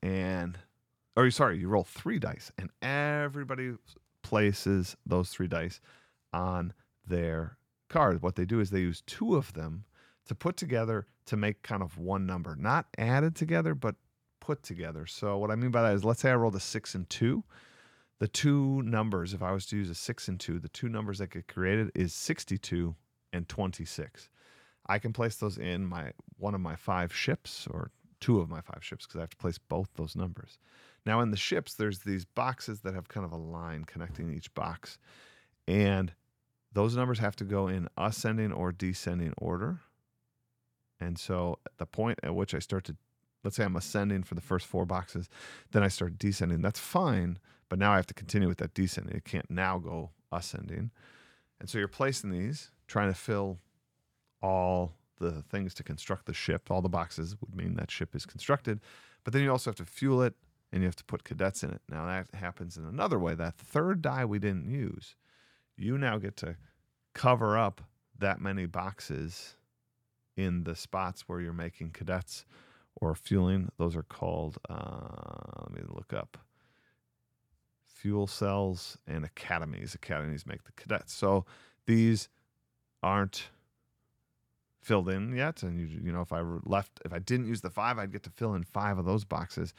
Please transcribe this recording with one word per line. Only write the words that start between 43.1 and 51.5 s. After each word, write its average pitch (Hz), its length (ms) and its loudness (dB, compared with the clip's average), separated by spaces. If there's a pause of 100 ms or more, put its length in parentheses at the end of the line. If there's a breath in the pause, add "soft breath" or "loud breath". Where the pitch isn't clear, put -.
let's 101 120 -2
say 110 80 2
I'm 92 120 2
ascending 98 480 0
for - 100 -10
the 85 80 -4
first 92 240 0
four 90 220 0
boxes, 90 420 -4 (400 loud breath)
then 104 140 6
I 98 40 6
start 90 300 -2
descending. 87 440 2
That's 98 180 0
fine, 98 600 2 (300 soft breath)
but 92 100 0
now 101 140 8
I 98 40 10
have 90 100 4
to - 60 -12
continue 98 340 2
with 87 120 2
that - 140 -4
descending. - 420 0
It 82 100 -8
can't - 240 -6
now 92 280 0
go 82 340 -6 (200)
ascending. - 600 -6 (680 loud breath)